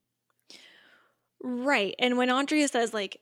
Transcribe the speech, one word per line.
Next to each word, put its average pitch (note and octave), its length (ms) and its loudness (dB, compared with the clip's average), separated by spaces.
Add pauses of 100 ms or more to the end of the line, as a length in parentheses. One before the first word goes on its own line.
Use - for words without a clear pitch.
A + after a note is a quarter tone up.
(1400)
Right. B3 560 -2
And B3 180 2
when B3+ 120 2
Andrea C#4+ 380 2
says, A#3 260 0
like, G3+ 280 -6